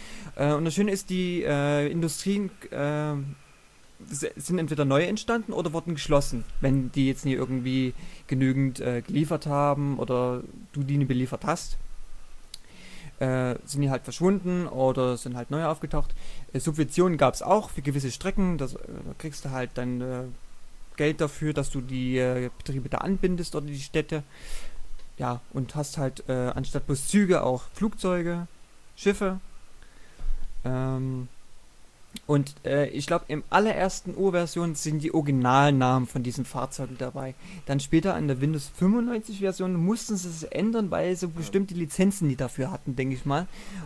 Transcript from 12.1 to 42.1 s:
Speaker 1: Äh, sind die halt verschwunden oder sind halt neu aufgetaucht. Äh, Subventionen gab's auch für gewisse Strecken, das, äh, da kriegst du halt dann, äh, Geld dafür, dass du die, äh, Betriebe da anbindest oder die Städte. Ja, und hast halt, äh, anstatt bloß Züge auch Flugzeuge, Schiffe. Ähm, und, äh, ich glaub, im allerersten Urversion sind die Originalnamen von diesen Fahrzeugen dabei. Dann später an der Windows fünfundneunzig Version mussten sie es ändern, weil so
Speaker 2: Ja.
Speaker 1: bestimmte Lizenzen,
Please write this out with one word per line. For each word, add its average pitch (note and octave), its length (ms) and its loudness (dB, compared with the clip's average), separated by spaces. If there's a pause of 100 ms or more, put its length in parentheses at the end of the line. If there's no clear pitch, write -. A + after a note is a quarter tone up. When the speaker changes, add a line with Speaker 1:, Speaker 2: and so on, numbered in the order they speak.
Speaker 1:
Äh, B2+ 360 0 (100)
sind C#3+ 160 -2
die C#3 100 4
halt B2+ 120 -2
verschwunden F3+ 640 0
oder B2+ 500 2
sind B2 180 -8
halt A#2+ 160 -6
neu D#3+ 140 0
aufgetaucht. D#3 500 2 (380)
Äh, C3 60 0
Subventionen D#3+ 600 2
gab's C3 240 4
auch G3+ 260 4
für C#3 140 -6
gewisse C3+ 280 0
Strecken, F#3 460 2
das, C3+ 160 -2
äh, - 60 -10 (260)
da - 140 -6
kriegst D3+ 260 -8
du C3+ 60 -4
halt B2+ 240 -2
dann, B2 260 -2
äh, B2+ 220 -4 (720)
Geld D3+ 240 2
dafür, D3+ 320 0
dass C#3 160 0
du C#3 100 -2
die, B2+ 380 0
äh, B2+ 400 2
Betriebe C3+ 320 -4
da - 80 0
anbindest F3+ 580 0
oder D3 120 -4
die C#3+ 120 -6
Städte. D3+ 440 -2 (960)
Ja, B2 220 -2 (120)
und C3 220 -4
hast D3+ 240 -4
halt, C3+ 280 -2
äh, B2+ 280 0
anstatt C#3 320 -2
bloß C#3 200 0
Züge F#3 360 6
auch B2+ 300 0
Flugzeuge, F3 720 0 (480)
Schiffe. G3 440 2 (1300)
Ähm, C3 640 -2 (960)
und, C#3+ 300 2 (100)
äh, C#3 220 2
ich C#3+ 180 -6
glaub, E3+ 220 0
im D3+ 240 -6
allerersten F#3 640 2
Urversion F3 580 0
sind D3+ 260 -2
die D3+ 140 -4
Originalnamen C3 920 6
von B2+ 160 -4
diesen B2 220 -2
Fahrzeugen B2+ 520 -6
dabei. C3 380 -8 (320)
Dann C#3+ 120 2
später E3 360 4
an D#3 120 0
der C3 140 0
Windows D3+ 340 0
fünfundneunzig A3 640 2
Version F#3 360 0
mussten G3+ 420 0
sie F3+ 120 -6
es D#3+ 140 -10
ändern, G#3 460 0
weil E3+ 260 0
so F3 120 -4
Speaker 2:
Ja. D#3+ 80 -6
Speaker 1:
bestimmte F3+ 400 0
Lizenzen, F3 520 2